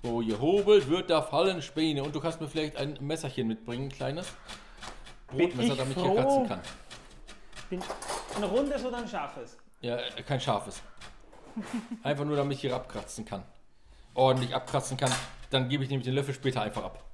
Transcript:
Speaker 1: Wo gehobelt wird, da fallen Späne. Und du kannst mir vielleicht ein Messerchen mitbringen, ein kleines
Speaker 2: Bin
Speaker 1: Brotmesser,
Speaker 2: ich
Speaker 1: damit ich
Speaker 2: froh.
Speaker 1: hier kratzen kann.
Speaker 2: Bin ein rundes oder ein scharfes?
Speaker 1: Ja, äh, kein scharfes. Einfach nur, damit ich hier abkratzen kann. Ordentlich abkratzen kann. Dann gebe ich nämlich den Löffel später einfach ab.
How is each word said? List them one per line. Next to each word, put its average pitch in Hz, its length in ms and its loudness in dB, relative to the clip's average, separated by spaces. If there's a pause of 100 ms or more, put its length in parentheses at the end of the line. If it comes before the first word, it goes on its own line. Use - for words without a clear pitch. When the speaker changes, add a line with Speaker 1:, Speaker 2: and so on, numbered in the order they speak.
Speaker 1:
Wo 120 160 0
gehobelt 156 680 6
wird, 175 220 2
da 156 120 6
fallen 175 400 2
Späne. 156 420 0
Und 151 100 -6
du 151 60 -2
kannst 160 200 -2
mir 151 80 -4
vielleicht 151 280 -2
ein 135 240 -4
Messerchen 139 480 -2
mitbringen, 120 380 -4
ein 135 60 -8
kleines 147 400 -4 (960)
Speaker 2:
Bin 131 100 -6 (100)
Speaker 1:
Brotmesser, 202 240 2
Speaker 2:
ich 127 60 0
Speaker 1:
damit 135 180 0
ich 180 60 0
Speaker 2:
froh. 180 100 4
Speaker 1:
hier 233 100 4
kratzen 269 260 6
kann. 190 120 -4 (1080)
Speaker 2:
Bin 185 140 -4 (540)
ein 202 80 0
rundes 247 400 2
oder 240 140 -4
ein 226 100 -6
scharfes? 143 500 -8 (220)
Speaker 1:
Ja, 120 160 -2
äh, 120 260 -6
kein 131 180 0
scharfes. 104 400 -2 (1200)
Einfach 143 220 0
nur, 147 120 2
damit 143 200 2
ich - 60 -10
hier 127 120 0
abkratzen - 500 -8
kann. 92 180 -6 (720)
Ordentlich 131 400 4
abkratzen 131 420 -2
kann. 131 160 2 (380)
Dann 127 180 2
gebe 139 140 2
ich 131 80 -2
nämlich 135 160 0
den 127 80 0
Löffel 139 200 0
später 127 280 0
einfach 104 220 -2
ab. - 300 -10